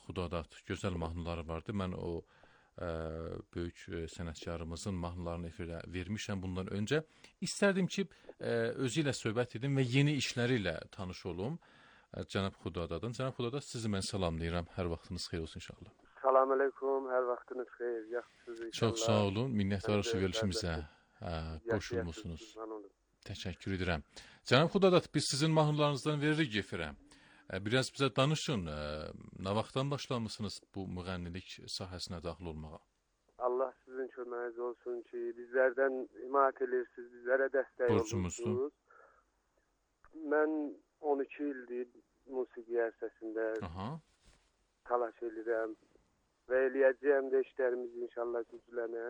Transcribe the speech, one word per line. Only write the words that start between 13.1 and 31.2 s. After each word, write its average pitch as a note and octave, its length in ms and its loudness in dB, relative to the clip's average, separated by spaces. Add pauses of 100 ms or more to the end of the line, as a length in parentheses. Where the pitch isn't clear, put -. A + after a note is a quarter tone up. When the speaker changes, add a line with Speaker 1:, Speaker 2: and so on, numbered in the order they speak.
Speaker 1:
Cənab C3 220 -2
Xudadad, B2 260 -2
sizi A2+ 240 -4
mən F#2+ 160 0
salamlayıram. E2+ 720 0
Hər F2 160 0
vaxtınız - 400 -8
xeyir D#2+ 140 -2
olsun - 160 -12
inşallah. - 340 -16 (240)
Speaker 2:
Salam C3+ 320 6
aleykum, C3+ 560 0
hər B2+ 240 2
vaxtınız B2 460 -8
xeyir. A#2 340 -4
Yaxşısınız A#2 540 -8
inşallah. - 120 -8 (140)
Speaker 1:
Çox A2+ 160 -2
sağ G#2+ 160 6
olun, A2 320 0
minnətdarıq G2+ 480 2
Speaker 2:
Mən - 80 0
də F#2 80 2
Speaker 1:
verilişimizə. F2+ 560 0
Speaker 2:
xeyir. D#2 100 -6 (380)
Speaker 1:
Ə, F2 80 -4
Speaker 2:
Yaxşı, D#2+ 400 -4
Speaker 1:
qoşulmusunuz. F2 680 -4
Speaker 2:
yaxşı, - 120 -18
sağ A2 240 -10
olun. G2+ 120 -12 (360)
Speaker 1:
Təşəkkür F#2+ 560 -4
edirəm. E2+ 280 0 (360)
Cənab D3 240 6
Xudadad, F3+ 440 6
biz - 200 2
sizin D#3 180 4
mahnılarınızdan D3 680 4
veririk D3 400 2
efirə. E2 320 -4 (560)
Ə, F#2+ 160 -4
biraz B2 240 4
bizə C3+ 240 2
danışın, C3+ 560 2
ə, D2+ 120 -4 (600)
nə F#2+ 160 -2
vaxtdan C3+ 320 0
başlamısınız A2+ 720 -4 (160)
bu G2 100 -4
müğənnilik F2+ 680 -6 (100)